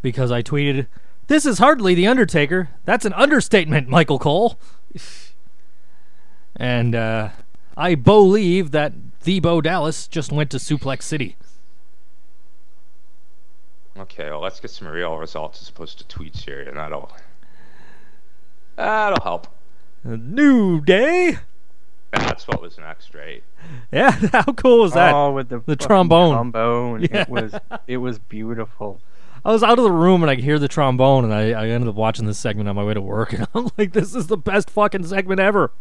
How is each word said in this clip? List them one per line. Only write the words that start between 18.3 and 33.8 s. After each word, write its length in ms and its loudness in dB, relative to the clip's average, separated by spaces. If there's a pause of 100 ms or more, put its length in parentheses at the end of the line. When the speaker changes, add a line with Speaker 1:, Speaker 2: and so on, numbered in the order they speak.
Speaker 2:
that'll 480 0
help. 240 -4 (560)
Speaker 1:
A 120 -4
New 680 4
Day? 560 4 (720)
Speaker 2:
That's 340 -2
what 160 -2
was 160 -8
next, 360 -8
right? 280 -10 (480)
Speaker 1:
Yeah, 200 6
<laughs> 220 0
how 200 2
cool 300 6
was 100 4
that? 220 6
Speaker 3:
Oh, 180 2
with 160 -4
the 100 -6
Speaker 1:
The 140 -2
Speaker 3:
fucking 140 -2
Speaker 1:
trombone. 480 6
Speaker 3:
trombone. 760 0
Speaker 1:
Yeah. 120 0
Speaker 3:
It 60 -2
was, 260 -4 (340)
it 80 -4
was 220 -4
beautiful. 840 -6 (440)
Speaker 1:
I 80 4
was 100 4
out 160 6
of 60 4
the 80 6
room 300 6
and 80 4
I 40 4
could 100 -2
hear 140 4
the 100 0
trombone, 560 4
and 80 2
I, 200 2
I 160 -2
ended 200 0
up 60 -4
watching 320 0
this 120 -2
segment 300 -2
on 80 -2
my 80 0
way 100 0
to 60 -2
work, 320 -2
<laughs> 20 -4
and 200 -2
I'm 140 -2 (100)
like, 140 0